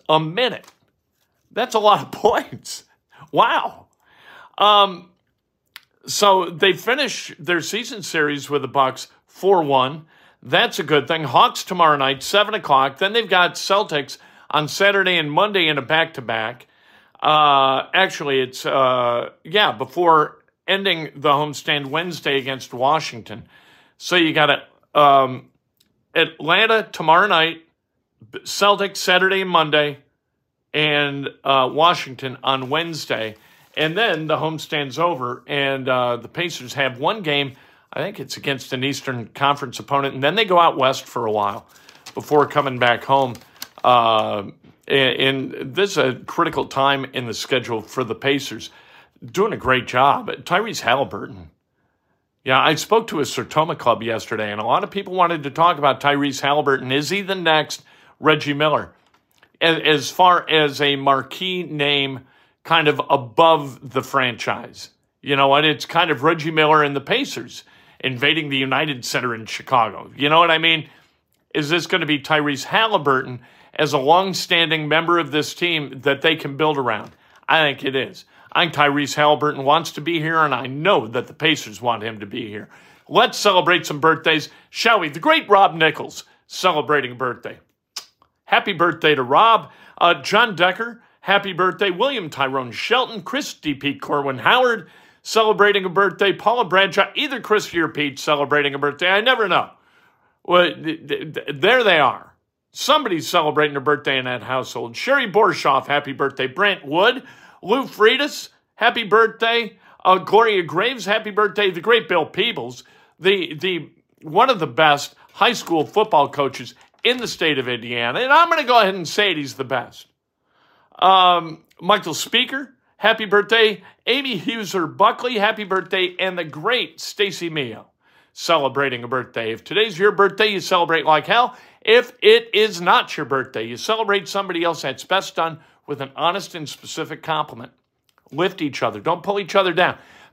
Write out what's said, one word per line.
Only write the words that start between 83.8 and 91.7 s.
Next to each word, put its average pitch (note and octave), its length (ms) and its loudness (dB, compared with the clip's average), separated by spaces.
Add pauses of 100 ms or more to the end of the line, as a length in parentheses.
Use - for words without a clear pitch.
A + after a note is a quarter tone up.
some D3 160 -8
birthdays, D#3+ 480 0 (220)
shall A3+ 300 2
we? D#3+ 80 -4
The D3 120 -10
great D4+ 280 2
Rob G3 260 6
Nichols D#3 500 -2 (220)
celebrating D3 720 0
birthday. A#2+ 400 -8 (840)
Happy A3 280 0
birthday D#3+ 420 2
to C3+ 80 -2
Rob. D3+ 480 4 (280)
Uh, E3+ 240 2
John G#3+ 320 0
Decker, F#3 480 -2 (180)
happy G3 340 0
birthday. F#3 360 0